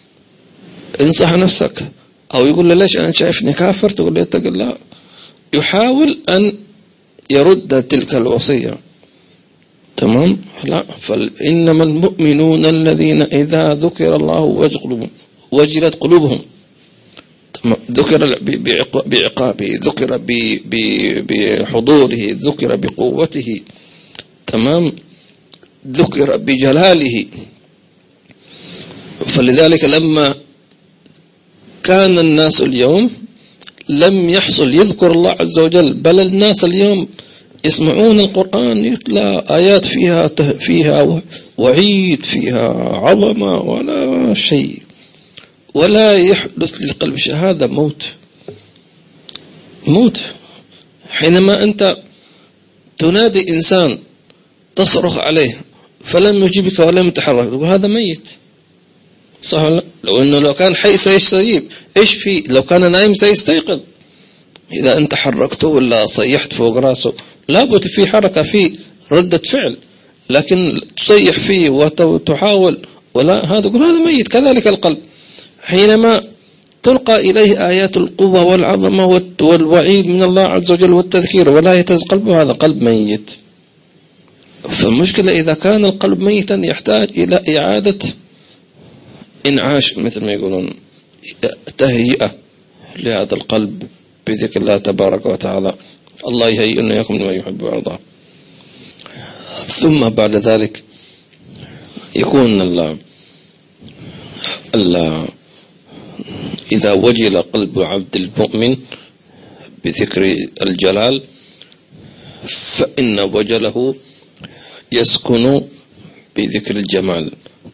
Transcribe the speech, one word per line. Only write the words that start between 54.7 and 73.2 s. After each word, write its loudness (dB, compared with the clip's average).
تصرخ 0
عليه، 0
فلم 2
يجبك 0
ولم 4
يتحرك، 0
تقول: -4
"هذا 0
ميت". -4
صح -2
ولا 2
لا؟ -2
لو 0
أنه، 2
لو 2
كان 2
حي 2
سيستجيب، 2
إيش 4
في؟ -2
لو 2
كان 2
نايم 4
سيستيقظ. 0
إذا 0
أنت 0
حركته -2
ولا 0
صيحت -2
فوق 0
راسه، 0
لابد 2
في 0
حركة، 0
في 0
ردة 2
فعل، -4
لكن 0
تصيح 4
فيه 0
وت-، 0
وتحاول 0
ولا، 2